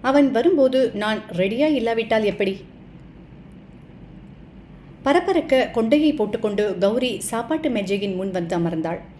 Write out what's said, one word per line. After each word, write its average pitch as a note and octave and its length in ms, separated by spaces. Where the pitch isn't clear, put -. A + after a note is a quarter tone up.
அவன் C4+ 300
வரும்போது C4+ 640
நான் G#3 260
ரெடியா G3+ 340
இல்லாவிட்டால் A3+ 580
எப்படி? G3 340
பரபரக்க C#4 680
கொண்டையை D4 420
போட்டுக்கொண்டு G#3 640
கௌரி A3 420
சாப்பாட்டு D4+ 500
மேஜையின் G3+ 460
முன் F#3+ 160
வந்து F3 280
அமர்ந்தாள். E3 400